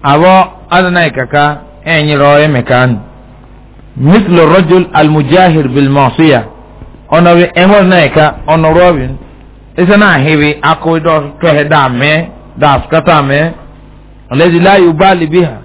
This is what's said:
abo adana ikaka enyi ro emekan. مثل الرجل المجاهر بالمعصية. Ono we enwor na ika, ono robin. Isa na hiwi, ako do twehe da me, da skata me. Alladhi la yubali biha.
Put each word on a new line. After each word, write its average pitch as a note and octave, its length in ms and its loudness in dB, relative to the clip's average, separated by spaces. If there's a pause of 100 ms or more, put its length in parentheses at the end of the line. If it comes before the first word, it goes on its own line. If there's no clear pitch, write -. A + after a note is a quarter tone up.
abo D#3 300 2 (360)
adana F3 380 0
ikaka D3 500 -2 (280)
enyi D3+ 300 -2
ro C#3+ 240 2
emekan. B2+ 580 0 (1000)
مثل F3+ 420 0
الرجل E3+ 560 2
المجاهر D#3 720 0
بالمعصية. C3+ 800 0 (680)
Ono E3+ 240 2
we F3 200 0
enwor G3 280 2
na F3+ 220 2
ika, D3+ 280 0 (140)
ono D#3+ 260 0
robin. E3 360 0 (680)
Isa F#3 200 2
na G3 200 2
hiwi, D3 440 0
ako D#3+ 380 -2
do D#3 240 -2 (160)
twehe D3+ 300 0
da C#3+ 200 0
me, D3+ 400 -2 (280)
da C#3+ 300 0
skata D#3 360 0
me. D3 300 -2 (760)
Alladhi E3+ 300 0
la F#3+ 180 2
yubali F3 500 0
biha. D3+ 380 -2